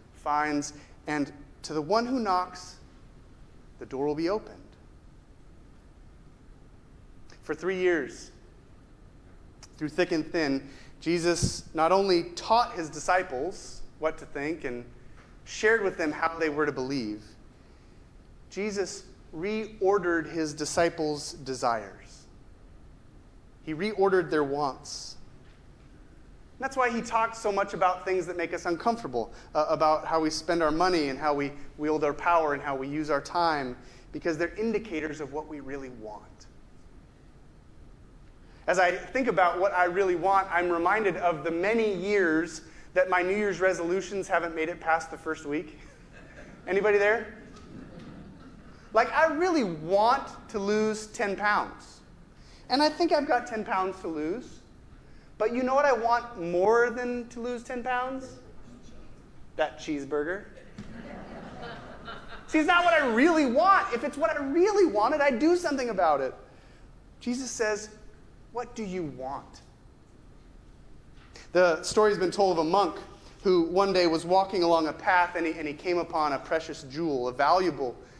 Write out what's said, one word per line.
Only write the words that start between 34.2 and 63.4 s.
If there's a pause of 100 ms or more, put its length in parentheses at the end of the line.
they're
indicators
of
what
we
really
want. (2250)
As
I
think
about
what
I
really
want,
I'm
reminded
of
the
many
years (320)
that
my
New
Year's
resolutions
haven't
made
it
past
the
first
week. (880)
Anybody
there? (1600)
Like,
I
really
want (220)
to
lose
ten
pounds. (680)
And
I
think
I've
got
ten
pounds
to
lose. (800)
But
you
know
what
I
want
more
than
to
lose
ten
pounds? (1300)
That
cheeseburger. (2000)
See,
it's
not
what
I
really